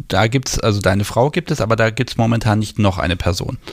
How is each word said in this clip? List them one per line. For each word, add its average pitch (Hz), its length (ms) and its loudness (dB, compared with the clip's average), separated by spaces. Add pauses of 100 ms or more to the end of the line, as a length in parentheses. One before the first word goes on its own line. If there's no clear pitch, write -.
da 98 180 2
gibt's, 127 340 -2
also 101 220 0
deine 98 220 2
Frau 131 260 2
gibt - 200 -4
es, 143 120 -2
aber 110 120 0
da 113 140 2
gibt's 120 300 -4
momentan 113 400 2
nicht 107 200 -4
noch 98 200 2
eine 87 180 0
Person. - 400 -2 (160)